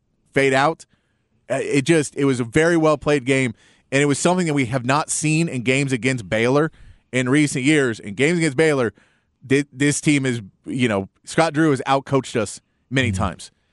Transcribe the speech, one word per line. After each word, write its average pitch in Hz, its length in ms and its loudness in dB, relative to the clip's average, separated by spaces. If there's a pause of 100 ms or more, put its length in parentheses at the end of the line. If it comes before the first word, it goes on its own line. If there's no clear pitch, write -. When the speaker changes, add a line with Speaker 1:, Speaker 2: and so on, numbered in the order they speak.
(340)
Speaker 1:
fade 139 200 2
out. 143 320 0 (640)
Uh, 95 140 -2
it 127 200 0
just, 156 340 0
it 143 80 0
was 131 140 0
a 127 40 -2
very 156 320 2
well 156 220 2
played 147 260 -2
game, 131 300 0 (380)
and 135 100 2
it 147 40 2
was 143 140 0
something 180 280 0
that 151 60 0
we 139 120 0
have 120 200 -4
not 139 240 0
seen 156 380 0
in 127 140 -6
games 131 320 0
against 120 340 -2
Baylor 127 440 0 (420)
in 127 160 0
recent 143 340 2
years. 135 380 2
In 101 140 -12
games 156 240 0
against 151 180 -2
Baylor, 143 360 2 (540)
thi-, 139 240 2
this 139 300 -2
team 143 240 2
is, 120 160 -2 (240)
you 123 240 -2
know, 98 180 -2 (160)
Scott 160 300 0
Drew 156 160 2
has 135 180 0
outcoached 135 480 0
us 107 240 -4 (300)
many 123 220 0
Speaker 2:
Mm-hmm. 95 120 -2
Speaker 1:
times - 280 -6 (220)